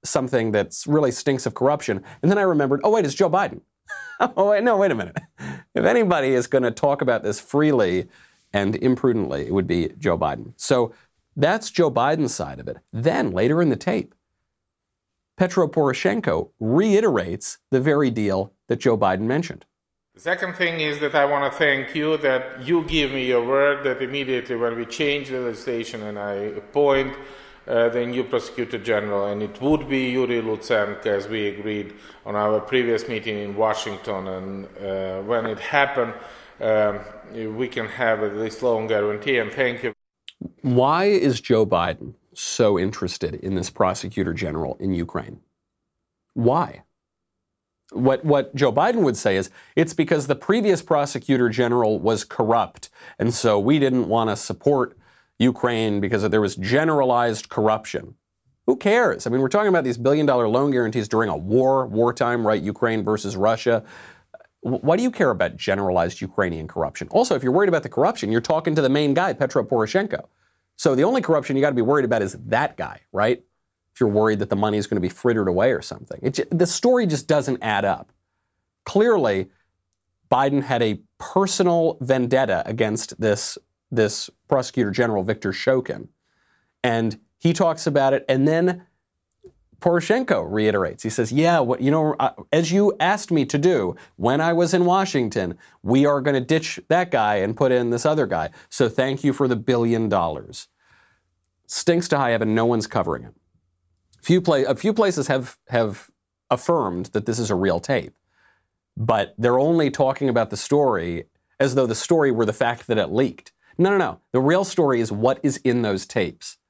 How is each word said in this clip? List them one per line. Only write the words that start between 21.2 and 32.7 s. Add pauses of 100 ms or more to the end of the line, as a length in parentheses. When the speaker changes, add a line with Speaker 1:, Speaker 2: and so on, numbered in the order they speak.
Speaker 2:
wanna
thank
you
that
you
give
me
your
word
that
immediately
when
we
change
the
legislation
and
I (300)
appoint, (540)
uh,
the
new
prosecutor
general,
and
it
would
be
Yuri
Lutsenko,
as
we
agreed (300)
on
our
previous